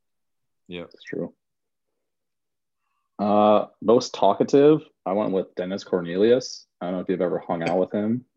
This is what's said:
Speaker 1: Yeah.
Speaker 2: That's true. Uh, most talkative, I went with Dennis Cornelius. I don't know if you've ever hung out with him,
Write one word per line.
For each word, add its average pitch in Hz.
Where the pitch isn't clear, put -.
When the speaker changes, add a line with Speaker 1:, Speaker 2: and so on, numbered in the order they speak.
Speaker 1:
Yeah. 87
Speaker 2:
That's -
true. -
Uh, 104
most -
talkative, 143
I 92
went 104
with 95
Dennis 92
Cornelius. 98
I 90
don't 92
know 90
if 90
you've 90
ever 85
hung 85
out 82
with 92
him, 110